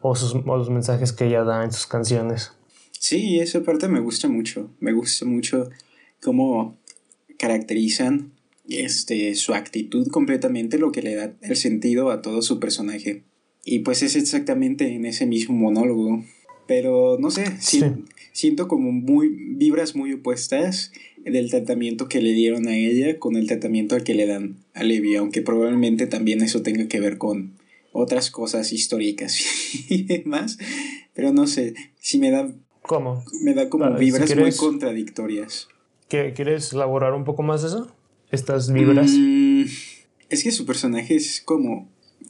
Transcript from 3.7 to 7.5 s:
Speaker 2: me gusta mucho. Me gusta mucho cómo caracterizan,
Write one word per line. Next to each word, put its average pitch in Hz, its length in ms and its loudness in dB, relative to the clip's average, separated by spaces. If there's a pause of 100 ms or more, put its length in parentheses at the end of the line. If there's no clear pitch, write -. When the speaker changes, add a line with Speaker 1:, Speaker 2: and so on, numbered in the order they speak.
Speaker 2:
me 156 120 2
gusta 120 280 -2
mucho. 113 400 -4 (100)
Me 110 140 -2
gusta 117 320 -2
mucho 123 460 -2 (520)
cómo 247 540 0 (600)
caracterizan, 113 960 0 (360)